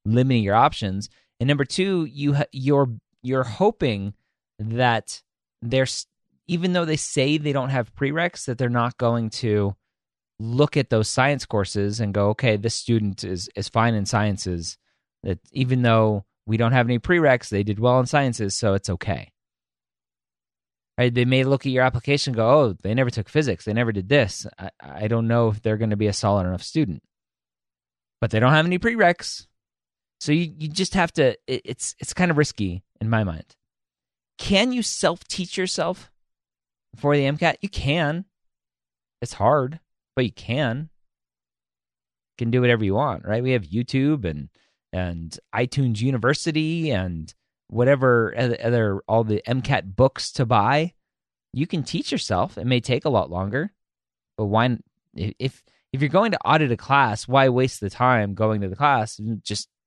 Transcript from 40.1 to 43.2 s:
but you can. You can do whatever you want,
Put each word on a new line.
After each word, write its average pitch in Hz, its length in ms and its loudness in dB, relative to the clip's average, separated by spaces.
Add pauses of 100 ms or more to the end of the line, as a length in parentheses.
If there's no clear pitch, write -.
but 127 100 0
you 107 60 -2
can. 131 600 -6 (1500)
You 120 60 -4
can 117 80 0
do 127 80 4
whatever 120 240 4
you 98 100 2
want, 127 300 -2